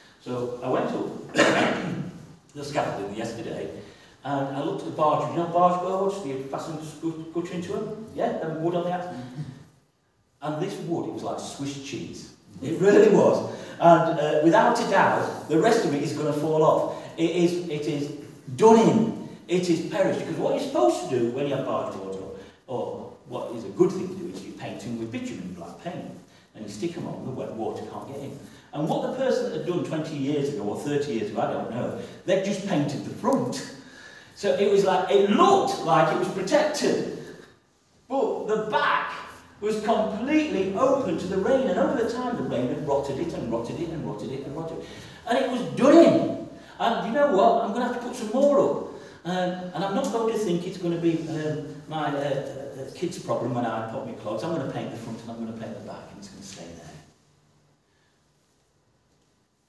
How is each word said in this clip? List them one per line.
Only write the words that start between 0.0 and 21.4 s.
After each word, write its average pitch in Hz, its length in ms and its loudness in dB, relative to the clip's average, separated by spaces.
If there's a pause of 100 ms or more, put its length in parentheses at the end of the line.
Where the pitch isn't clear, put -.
So 123 420 -6
I 131 60 -2
went - 220 0
up - 420 -6
<coughs> - 1200 0
the 147 80 -10
scaffolding - 540 -4
yesterday - 520 -8 (540)
and 139 320 -2
I 143 80 -4
looked - 200 -4
at - 20 -10
the 160 100 -6
barge. 147 360 2
You 143 80 -2
know 175 80 0
barge 180 340 4
boards, 190 420 0
the 135 120 -6 (140)
fastened 160 300 -8 (220)
gut-, 160 320 -6
gutter 175 200 -4
into 180 200 -6
them? - 320 -6 (100)
Yeah, - 220 0
the 156 240 -4
wood 175 140 0
on 175 100 0
the 175 80 0
outside. - 220 -6 (1300)
And 151 200 -4
this - 200 -4
wood, 165 280 -4
it - 40 -8
was - 100 -8
like - 160 -6
Swiss - 440 -10
cheese. - 500 -12 (280)
It - 180 -4
really - 340 10
was. - 380 4 (280)
And, 165 400 8
uh, 151 240 2
without 226 360 6
a - 100 -2
doubt, - 600 2
the 156 100 4
rest 226 260 4
of 147 80 2
it 143 80 0
is - 120 -2
gonna 151 200 -2
fall 156 300 2
off. - 320 4 (220)
It 165 140 2
is, 175 380 2
it 147 180 -4
is 143 240 -2 (440)
done 220 240 10
in. - 500 4 (180)
It 175 220 2
is 151 220 0
perished. - 280 2
Because 151 180 -6
what - 180 0
you're - 80 -2
supposed - 460 2
to 127 100 0
do 117 120 2
when 139 160 -2